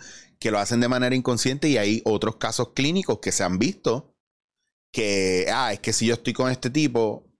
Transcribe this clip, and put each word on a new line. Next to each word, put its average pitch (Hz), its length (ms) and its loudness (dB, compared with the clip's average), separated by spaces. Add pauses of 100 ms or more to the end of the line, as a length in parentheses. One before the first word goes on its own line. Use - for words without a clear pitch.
(400)
que 113 120 -2
lo 104 80 2
hacen 117 220 0
de 120 60 2
manera 127 280 0
inconsciente 131 540 0
y 135 80 4
hay 107 260 2
otros 107 340 0
casos 117 360 -4
clínicos 143 460 0
que - 120 -4
se - 120 0
han 92 160 0
visto 127 560 -2 (760)
que, 95 640 0
ah, 120 200 0
es 98 60 -8
que 113 140 -2
si 113 140 2
yo 117 80 4
estoy 117 180 -4
con 127 180 0
este 127 180 -4
tipo, 120 560 0 (140)